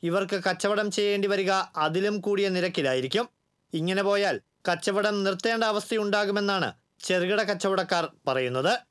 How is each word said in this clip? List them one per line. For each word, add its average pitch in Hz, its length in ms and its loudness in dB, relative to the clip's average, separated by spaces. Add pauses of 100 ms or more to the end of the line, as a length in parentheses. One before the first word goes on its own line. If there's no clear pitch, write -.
ഇവർക്ക് 185 340 0
കച്ചവടം 202 540 0
ചെയ്യേണ്ടി 202 380 0
വരിക 190 220 0 (260)
അതിലും 185 440 0
കൂടിയ 196 280 0
നിരക്കിലായിരിക്കും. 175 800 0 (460)
ഇങ്ങനെ 185 300 0
പോയാൽ 196 380 2 (280)
കച്ചവടം 202 560 0
നിർത്തേണ്ട 226 400 0
അവസ്ഥയുണ്ടാകുമെന്നാണ് 208 1080 0 (280)
ചെറുകിട 185 420 0
കച്ചവടക്കാർ 185 680 0 (180)
പറയുന്നത്. 131 480 0 (160)